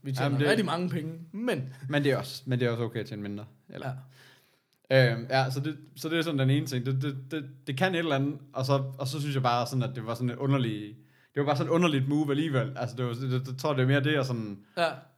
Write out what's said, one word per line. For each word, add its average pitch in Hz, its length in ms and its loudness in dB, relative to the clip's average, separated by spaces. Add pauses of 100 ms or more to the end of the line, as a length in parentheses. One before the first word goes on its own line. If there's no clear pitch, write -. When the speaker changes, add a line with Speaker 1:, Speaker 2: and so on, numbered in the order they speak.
Speaker 1:
vi 139 80 -6
tjener 131 120 -2
Speaker 2:
Jamen, 139 160 2
det 147 100 4
Speaker 1:
rigtig 220 160 4
mange 175 240 -2
penge, 160 220 -4 (200)
men 196 420 -4 (160)
Speaker 2:
Men 147 140 2
det 139 80 4
er 123 60 2
også, - 280 -8
men 127 140 0
det 123 80 4
er 117 40 2
også 117 120 -2
okay 117 160 -4
at 104 60 -4
tjene 104 180 -10
mindre. 101 220 -8 (240)
Eller 135 220 -8 (1000)
Speaker 1:
Ja. 131 220 8
Speaker 2:
Øhm, 113 160 -4
ja, 131 200 2
så 135 100 -2
det, 156 180 -4 (180)
så 165 140 -6
det 165 80 2
er 165 40 2
sådan 156 180 0
den 135 100 4
ene 143 160 4
ting. 127 200 -4
Det, 131 160 0
det, 139 160 -4 (140)
det, 156 140 -6 (220)
det 135 100 -4
kan 185 180 2
et 165 40 2
eller 156 160 0
andet, 139 220 0 (160)
og 131 120 -2
så, 135 180 2 (140)
og 139 100 -4
så 151 120 -6
synes 143 160 -4
jeg 131 80 0
bare 120 240 2
sådan, 127 160 0
at 113 120 -2
det 113 100 -8
var 117 80 -4
sådan 123 160 -2
et 120 60 -4
underligt... 113 640 0 (380)
Det 139 60 0
var 143 40 0
bare 143 120 2
sådan 151 140 0
et 165 40 4
underligt 151 340 4
move 147 220 2
alligevel. 139 440 0
Altså, 113 200 -6
det 127 100 -2
var, 120 80 -4
det, 127 180 -4
det, 127 160 -2
det, 127 120 -8
tror 160 100 -2
jeg, 143 80 0
det 131 60 2
er 127 40 4
mere 139 160 4
det, 151 160 2
og 131 60 0
sådan, 110 340 -6 (180)
Speaker 1:
Ja. 170 100 2 (300)